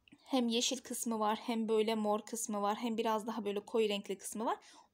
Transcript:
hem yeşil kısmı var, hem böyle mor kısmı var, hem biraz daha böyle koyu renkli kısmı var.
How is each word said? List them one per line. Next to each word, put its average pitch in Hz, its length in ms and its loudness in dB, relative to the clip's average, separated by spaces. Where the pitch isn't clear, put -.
hem 247 240 2
yeşil 240 300 2
kısmı 226 420 -4
var, 214 260 2
hem 226 240 0
böyle 220 260 4
mor 214 260 2
kısmı 214 400 -4
var, 202 140 2
hem 226 220 -2
biraz 220 300 0
daha 220 180 -4
böyle 202 140 -2
koyu 220 300 2
renkli 196 280 -2
kısmı - 280 -6
var. 370 120 0